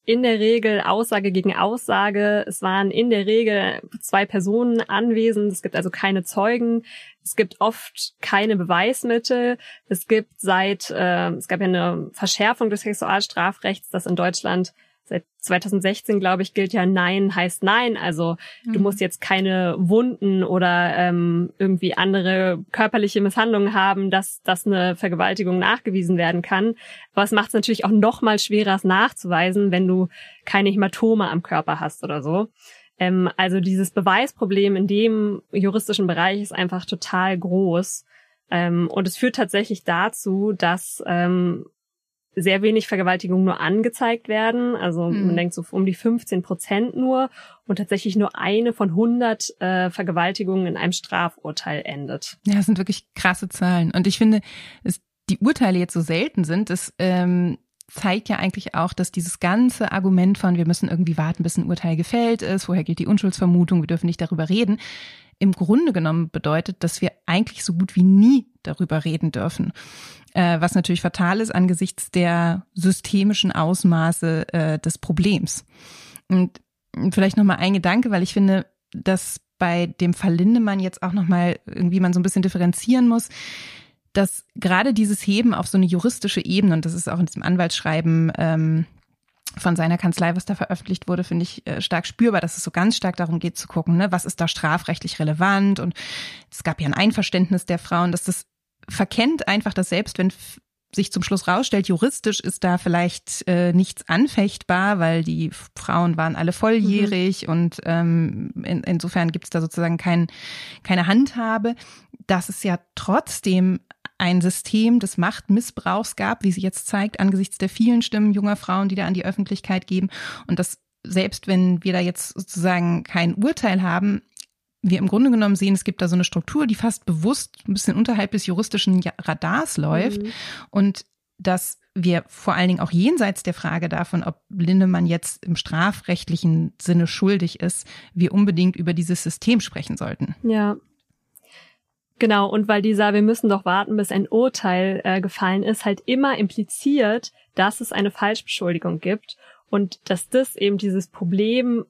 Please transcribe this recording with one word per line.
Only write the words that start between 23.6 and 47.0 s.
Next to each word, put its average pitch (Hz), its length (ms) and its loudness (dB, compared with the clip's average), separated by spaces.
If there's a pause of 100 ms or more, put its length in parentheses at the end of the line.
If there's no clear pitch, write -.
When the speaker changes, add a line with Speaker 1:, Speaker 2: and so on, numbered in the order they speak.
Speaker 1:
haben, 196 360 2
dass, 190 320 -2
dass 180 240 -2
eine 180 300 2
Vergewaltigung 180 640 0
nachgewiesen 185 580 0
werden 170 240 0
kann. 202 320 0 (400)
Aber 196 100 2
es 202 80 0
macht's 208 220 0
natürlich 220 320 0
auch 196 60 4
noch 220 320 4
mal 214 160 2
schwerer, 208 360 2
es 190 80 -4
nachzuweisen, 185 880 2
wenn 185 180 2
du 185 200 2 (380)
keine 196 260 2
Hämatome 202 580 2
am 170 140 -2
Körper 156 360 -2
hast 160 240 -8
oder 147 200 -6
so. 180 240 -2 (520)
Ähm, 180 360 2
also 185 240 0
dieses 190 300 0
Beweisproblem 202 880 2
in 190 100 2
dem 208 560 0 (100)
juristischen 202 540 0
Bereich 180 340 0
ist 208 140 -10
einfach 180 320 -4
total 185 520 -2
groß. 180 680 -2 (460)
Ähm, 175 400 0
und 196 160 -2
es 180 100 -6
führt 254 180 0
tatsächlich 202 480 -2
dazu, 196 720 -2
dass, 180 520 -2
ähm, 175 580 0 (680)
sehr 190 280 2
wenig 214 260 2
Vergewaltigungen 185 560 0
nur 185 160 0
angezeigt 233 680 -2
werden. 233 480 0
Also 175 320 -2
Speaker 2:
Mhm. 196 180 0
Speaker 1:
man 170 80 2
denkt 175 180 0
so 175 180 -8
um 190 140 0
die 190 80 0
fünfzehn 226 500 -2
Prozent 202 520 -4
nur 254 340 0 (360)